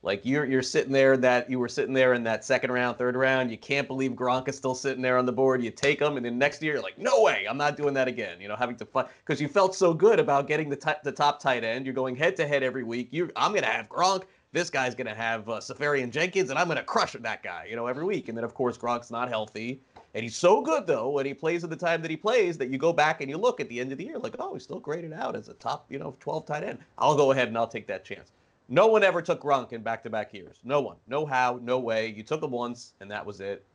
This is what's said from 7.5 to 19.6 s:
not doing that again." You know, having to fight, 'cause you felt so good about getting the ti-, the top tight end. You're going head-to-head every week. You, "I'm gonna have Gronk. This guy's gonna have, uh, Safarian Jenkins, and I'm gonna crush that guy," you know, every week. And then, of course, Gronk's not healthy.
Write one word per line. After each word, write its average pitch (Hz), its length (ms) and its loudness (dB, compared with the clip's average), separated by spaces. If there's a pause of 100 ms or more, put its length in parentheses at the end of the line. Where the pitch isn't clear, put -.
not 147 180 0
doing 147 200 0
that 131 120 2
again." 104 320 -6
You 101 80 -12
know, 104 80 -4
having 120 220 -2
to 107 80 -12
fight, - 220 -2 (180)
'cause 143 160 -2
you 143 80 -2
felt 190 260 2
so 175 180 4
good 190 240 6
about 139 300 2
getting 151 220 -2
the 135 80 -4
ti-, 151 140 -2 (120)
the 139 80 -4
top 147 300 0
tight 123 240 0
end. 123 200 -4
You're 131 80 -4
going 131 220 -2
head-to-head 147 480 0
every 127 220 -2
week. 120 260 -6
You, 165 240 -2
"I'm 156 180 0
gonna 151 140 0
have 117 220 -2
Gronk. 180 340 0 (300)
This 170 160 -2
guy's 127 260 -2
gonna 113 180 -6
have, 113 360 -4
uh, 110 100 -4
Safarian 135 500 -2
Jenkins, 175 400 -2
and 135 80 -2
I'm 175 120 0
gonna 135 140 -2
crush - 280 0
that 113 320 -8
guy," 87 260 -10
you 113 60 -10
know, 120 120 -4
every 135 180 -4
week. 190 240 -4
And 113 80 -8
then, 117 80 -4
of 113 80 -10
course, 120 240 -2
Gronk's 120 340 -4
not 120 160 -4
healthy. 113 540 -6 (340)